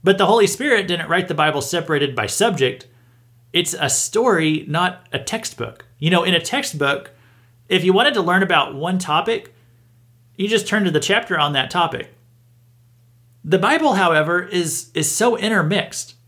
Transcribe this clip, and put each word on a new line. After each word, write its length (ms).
But 140
the 100
Holy 200
Spirit 400
didn't 220
write 180
the 60
Bible 280
separated 540
by 120
subject. 600
It's 220
a 160
story, 800
not 440
a 80
textbook. 680
You 140
know, 120
in 120
a 40
textbook, 720
if 160
you 80
wanted 220
to 80
learn 220
about 320
one 240
topic, 540
you 120
just 200
turn 160
to 80
the 80
chapter 400
on 140
that 180
topic. 420
The 140
Bible, 380
however, 480
is, 500
is 200
so 240
intermixed. 760